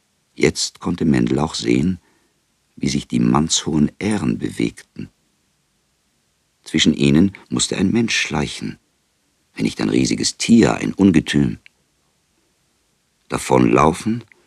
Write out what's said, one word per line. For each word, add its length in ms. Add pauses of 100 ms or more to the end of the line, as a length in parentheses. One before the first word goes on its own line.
(340)
Jetzt 460
konnte 240
Mendel 340
auch 160
sehen, 440 (760)
wie 140
sich 200
die 120
mannshohen 800
Ähren 400
bewegten. 720 (1600)
Zwischen 280
ihnen 400 (160)
musste 280
ein 160
Mensch 240
schleichen, 640 (760)
wenn 100
nicht 160
ein 80
riesiges 480
Tier, 380
ein 180
Ungetüm. 680 (1700)
Davonlaufen 960 (220)